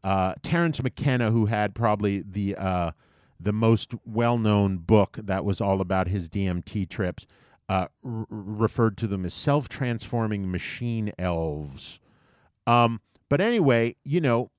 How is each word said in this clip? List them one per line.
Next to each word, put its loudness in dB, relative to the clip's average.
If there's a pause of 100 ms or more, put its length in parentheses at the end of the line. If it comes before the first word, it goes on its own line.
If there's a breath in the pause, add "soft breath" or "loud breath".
Uh, 0
Terence 0
McKenna, 0
who 4
had 0
probably 0
the, -4
uh, -2 (480 soft breath)
the -2
most 2 (120)
well-known 2
book 4
that -4
was -2
all 2
about 0
his -4
D -2
M -2
T -4
trips, -4 (420 soft breath)
uh, 0 (180)
r-, -6
r-, -8
referred 0
to -4
them -2
as -6
self-transforming -2
machine -4
elves. -6 (680 soft breath)
Um, 4 (280)
but 2
anyway, 2
you 0
know 0